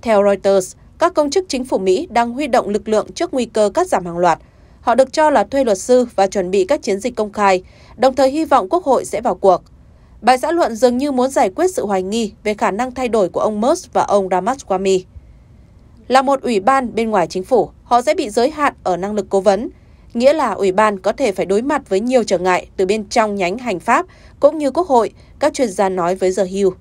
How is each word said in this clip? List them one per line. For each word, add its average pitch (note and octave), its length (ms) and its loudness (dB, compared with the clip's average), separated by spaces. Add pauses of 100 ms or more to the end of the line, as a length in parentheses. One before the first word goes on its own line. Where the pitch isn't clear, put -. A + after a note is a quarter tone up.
Theo G#3+ 220 2
Reuters, G3 520 2 (240)
các F4 140 2
công D4 160 0
chức F#4 180 -2
chính C4 180 -6
phủ D#4+ 120 -2
Mỹ F#3 340 0
đang A#3 200 0
huy C#4 160 -6
động A#3 220 0
lực G#3 180 -4
lượng G#3+ 280 0
trước F4 180 -6
nguy B3+ 120 -2
cơ G#3+ 280 0
cắt F4+ 140 0
giảm F#3+ 180 -2
hàng E3+ 120 -8
loạt. F3 220 2 (420)
Họ A#3 140 0
được B3+ 180 2
cho D#4 160 2
là B3 140 2
thuê A#3 200 -2
luật G#3+ 140 0
sư B3 380 2
và G3 120 2
chuẩn F#3 240 -4
bị F#3+ 140 2
các D4 160 -2
chiến G3 180 -4
dịch B3 160 -6
công G#3 160 -4
khai, G3 320 0 (340)
đồng C4 180 2
thời C4+ 160 2
hy D#4 140 -2
vọng A#3+ 240 2
Quốc F4+ 140 0
hội B3+ 220 0
sẽ G3+ 160 -6
vào A3+ 140 -2
cuộc. F#3 260 2 (600)
Bài B3+ 160 4
xã D4 140 -2
luận D#4+ 240 0
dường A#3+ 220 2
như C#4+ 140 -2
muốn B3+ 180 0
giải C4+ 200 0
quyết F4+ 240 -2
sự - 120 -4
hoài G3 180 -2
nghi G#3 280 -4 (120)
về G#3+ 100 -2
khả G#3 180 -2
năng A#3+ 200 -4
thay B3+ 160 -6
đổi G#3 220 0
của - 120 -4
ông G#3 200 -2
Musk C4+ 320 -2
và F#3 80 2
ông G3 280 0
Ramaswamy. F#3+ 720 -2 (1080)
Là C4 140 4
một C4+ 200 0
ủy A3+ 180 -2
ban B3 360 0
bên A3+ 140 -2
ngoài F#3+ 180 2
chính F#3 160 -8
phủ, G#3+ 260 0 (140)
họ A#3+ 180 2
sẽ D4+ 120 0
bị D#4 160 -2
giới B3 200 0
hạn D4 240 -2 (100)
ở F#3 140 -2
năng G3+ 160 -6
lực G3+ 160 -4
cố G3 120 0
vấn, G#3 280 2 (440)
nghĩa B3+ 200 4
là C#4 180 0
ủy F#3+ 200 -2
ban G#3 280 2
có G3+ 120 -2
thể A#3 200 -2
phải F#3 140 -4
đối G3 160 0
mặt D4 280 -4
với G3 100 0
nhiều B3 240 0
trở G3 140 0
ngại F3+ 300 0 (100)
từ F#3+ 80 0
bên G3+ 240 -2
trong G#3+ 260 0
nhánh F#3+ 220 -4
hành A#3 220 -6
pháp C#4 260 0 (340)
cũng D4+ 180 4
như C#4+ 140 -2
Quốc E4+ 160 -2
hội, A#3+ 240 2 (280)
các D4 140 0
chuyên B3+ 160 -2
gia F#3+ 200 0
nói F#3 260 -2
với F#3+ 220 0
The G3+ 80 2
Hill. F#3+ 240 0 (120)